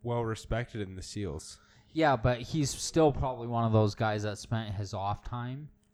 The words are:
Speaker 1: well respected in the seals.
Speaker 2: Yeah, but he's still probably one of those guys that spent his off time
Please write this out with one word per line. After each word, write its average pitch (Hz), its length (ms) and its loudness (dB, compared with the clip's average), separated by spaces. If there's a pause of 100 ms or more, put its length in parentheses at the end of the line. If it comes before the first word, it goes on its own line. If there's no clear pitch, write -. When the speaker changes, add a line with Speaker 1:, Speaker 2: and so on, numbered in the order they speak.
Speaker 1:
well 120 220 0
respected 113 580 -4
in 95 140 -8
the 92 60 -10
seals. - 560 -8 (340)
Speaker 2:
Yeah, 151 240 4
but 123 260 2
he's 143 280 0
still - 420 4
probably 127 340 -2
one 117 180 2
of 113 80 4
those 107 220 6
guys 107 300 0
that 104 140 -4
spent 110 360 -4
his 101 180 -6
off 101 320 -4
time 127 460 -8 (240)